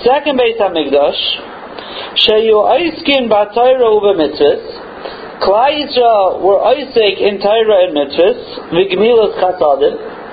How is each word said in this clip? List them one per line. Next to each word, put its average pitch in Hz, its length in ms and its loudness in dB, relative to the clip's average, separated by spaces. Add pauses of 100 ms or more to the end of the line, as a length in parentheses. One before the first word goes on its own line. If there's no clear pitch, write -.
second 285 320 0
Beis 226 160 0
Hamikdash, 160 640 0 (1040)
Sheyu 220 380 4
Oiskin 277 640 0
B'Torah 226 640 2
U'B'Mitzvahs, - 1500 -2
Klal 269 400 2
Yisrael 226 560 2
were 190 240 2
Oisik 220 560 0
in 196 240 -2
Torah 208 420 2
and 180 60 -2
Mitzvahs, 156 800 -2
V'Gemilas 196 640 2
Chasadim, 156 800 0 (180)